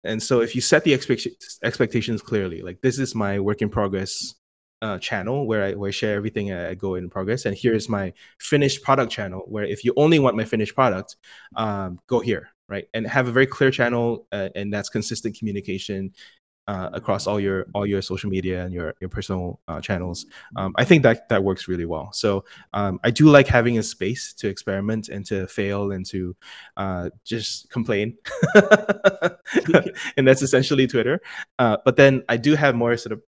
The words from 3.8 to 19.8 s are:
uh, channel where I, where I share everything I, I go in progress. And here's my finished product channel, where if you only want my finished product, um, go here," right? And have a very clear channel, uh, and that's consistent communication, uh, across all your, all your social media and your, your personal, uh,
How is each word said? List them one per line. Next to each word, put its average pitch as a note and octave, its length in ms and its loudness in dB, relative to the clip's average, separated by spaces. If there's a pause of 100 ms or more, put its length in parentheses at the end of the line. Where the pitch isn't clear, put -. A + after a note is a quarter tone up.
uh, G#2 160 -6
channel A2+ 480 -4
where G#2+ 220 0
I, G2 60 -4
where G2+ 140 -6
I G2+ 120 -6
share G#2+ 160 0
everything G2+ 360 -6
I, F2 180 -8
I F#2 40 -8
go F#2+ 200 -6
in F2+ 160 -8
progress. G2+ 340 -4
And G2+ 120 -2
here's A2+ 320 0
my G2+ 240 -4 (260)
finished C#3+ 440 0
product C3+ 300 2
channel, F#2+ 340 -8
where G#2 180 -6 (100)
if G2+ 100 -12
you B2 120 6
only D#3 280 6
want A#2 120 4
my A2 80 0 (100)
finished A2 200 -2
product, G2+ 420 2 (400)
um, G2 500 -4
go A#2+ 140 0
here," G#2+ 240 -2 (240)
right? - 260 -10
And A2+ 120 -4
have B2+ 220 0
a A#2 40 -4
very C3 140 4 (100)
clear C3+ 160 4
channel, A#2+ 600 -2
uh, G2 220 -6
and G2+ 180 -6
that's G2+ 160 -6
consistent G#2+ 480 -6
communication, G2 800 -8 (540)
uh, F#2 240 -6
across G2 340 -4
all G#2 140 -2
your, G2 340 -2
all G2+ 100 -2
your G2+ 160 0
social F#2+ 300 -6
media F#2 340 -4
and F2+ 80 -8
your, E2+ 280 -6
your F2+ 100 -10
personal, F#2 560 -6
uh, D#2+ 140 -8